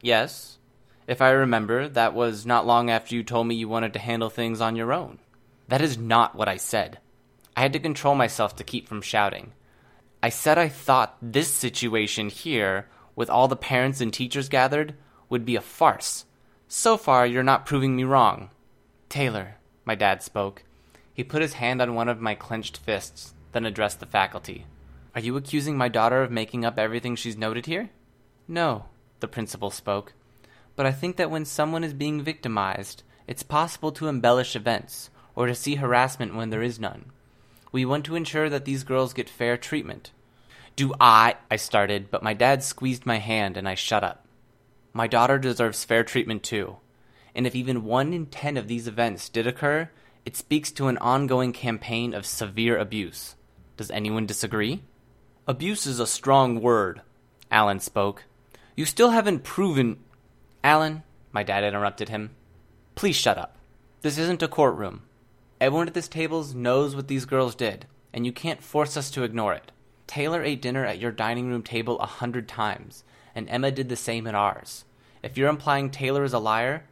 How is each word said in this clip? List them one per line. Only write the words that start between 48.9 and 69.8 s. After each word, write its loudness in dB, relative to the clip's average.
did -2
occur, -2
it -10
speaks -2
to -2
an 0
ongoing 2
campaign -4
of -8
severe 0
abuse. -6
Does -10
anyone -2
disagree?" -4
"Abuse -4
is -4
a -2
strong 2
word," 2
Alan 6
spoke. -4
"You -4
still 6
haven't 2
proven," 0
"Alan," 4
my -2
dad 0
interrupted -2
him, -8
"please 0
shut 2
up. -10
This -2
isn't -2
a 0
courtroom. 2
Everyone 2
at -8
this -4
table -4
knows 2
what -8
these -2
girls 0
did, -4
and -4
you -4
can't -8
force -2
us -6
to -4
ignore 0
it. -10